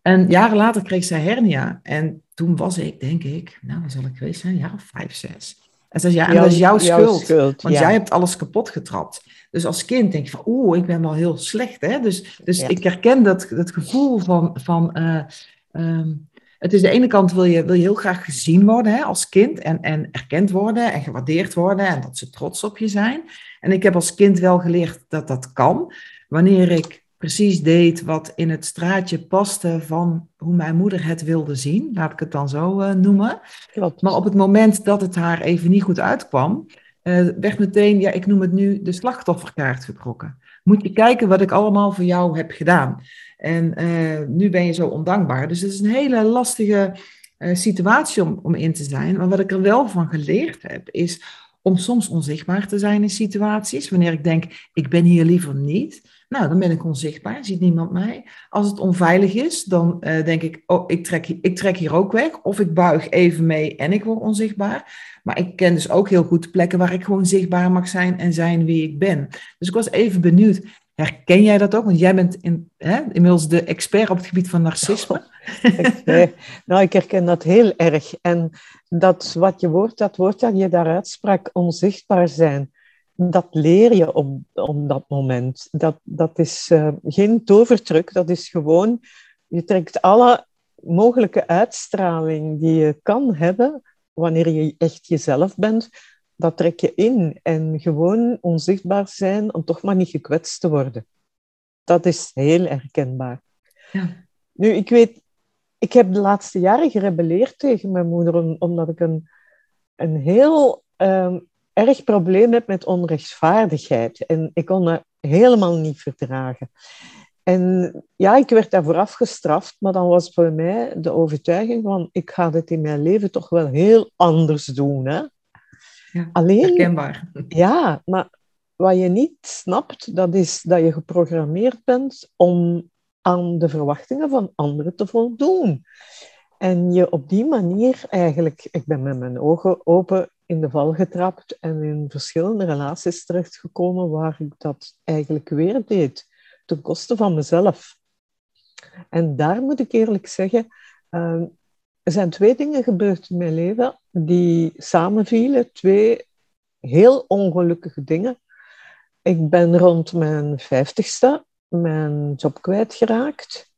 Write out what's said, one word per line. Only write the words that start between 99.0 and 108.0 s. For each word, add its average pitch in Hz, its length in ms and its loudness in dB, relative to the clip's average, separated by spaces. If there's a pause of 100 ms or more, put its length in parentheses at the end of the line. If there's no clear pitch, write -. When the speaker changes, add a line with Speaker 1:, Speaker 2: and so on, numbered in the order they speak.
Speaker 2:
zijn 202 460 -4
om 165 120 -6
toch 165 160 -4
maar 202 140 -2
niet 185 140 0
gekwetst - 520 -6
te 180 80 -2
worden. 131 360 -4 (800)
Dat 175 220 2
is - 280 -2
heel 156 320 2
herkenbaar. 131 760 -8 (500)
Speaker 1:
Ja. 185 340 -10 (260)
Speaker 2:
Nu, 196 180 -2
ik 208 200 -2
weet, 233 320 4 (560)
ik - 160 -4
heb 190 200 4
de 196 60 0
laatste 196 400 -2
jaren 233 320 2
gerebelleerd 185 680 -2
tegen 220 320 -2
mijn 180 160 -2